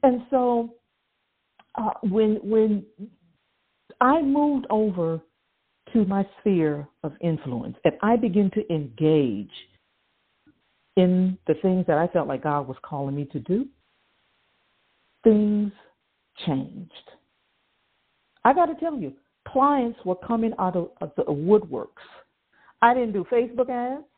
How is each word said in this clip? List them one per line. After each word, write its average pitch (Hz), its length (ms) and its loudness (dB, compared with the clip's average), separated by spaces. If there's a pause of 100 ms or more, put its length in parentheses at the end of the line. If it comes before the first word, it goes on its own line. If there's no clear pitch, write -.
And 247 260 4
so, 240 460 0 (1000)
uh, 220 180 -4 (100)
when, 214 400 2
when 214 420 2 (1160)
I 277 200 4
moved 285 480 0
over 180 520 0 (720)
to 220 140 2
my 196 200 0 (140)
sphere 156 480 0 (160)
of 151 180 -6
influence 147 540 -4 (100)
and - 160 4
I 220 140 2
began 208 360 2
to 208 220 -4
engage 139 800 0 (1400)
in 185 420 4 (100)
the 156 80 4
things 185 320 0
that 156 100 2
I 170 100 0
felt 165 200 -2
like 135 160 -6
God 147 240 -2
was 131 160 -10
calling 139 320 -6
me 143 100 -4
to 143 140 -8
do, 196 260 -2 (1600)
things 208 480 2 (720)
changed. 151 460 -6 (1500)
I 254 80 6
gotta 330 220 2
tell 320 200 -6
you, 156 180 -8 (340)
clients 262 580 0
were 180 100 -2
coming 226 440 -2
out 185 160 -2
of, 170 140 -4 (120)
of - 140 -10
the - 80 -2
woodworks. 160 640 0 (960)
I 240 120 6
didn't 240 200 -2
do 190 180 -2
Facebook 240 380 0
ads. 254 360 -6 (120)